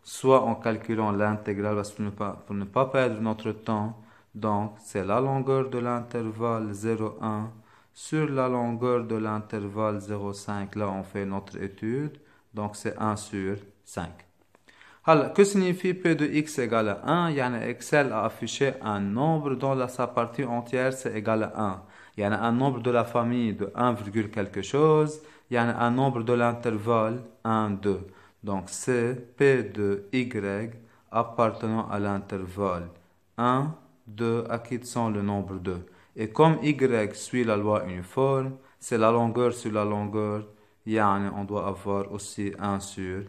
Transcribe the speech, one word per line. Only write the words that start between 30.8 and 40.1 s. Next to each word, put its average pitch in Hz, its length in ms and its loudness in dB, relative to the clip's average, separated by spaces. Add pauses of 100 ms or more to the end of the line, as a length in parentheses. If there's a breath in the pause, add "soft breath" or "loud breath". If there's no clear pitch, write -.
appartenant 113 760 0
à 101 100 -4
l'intervalle 95 880 -4 (480 soft breath)
un, 131 380 0 (320)
deux, 117 420 -2
acquittant 117 600 -4
le 104 120 -2
nombre 98 340 -2
deux. 90 300 -6 (300 loud breath)
Et 110 140 -4
comme 160 340 6
Y 123 520 2
suit - 280 -4
la 110 120 4
loi 104 300 2
uniforme, 131 680 0 (260 loud breath)
c'est - 180 -2
la 110 140 6
longueur 117 420 2
sur 117 180 -6
la 107 140 2
longueur, 104 600 -2 (380 soft breath)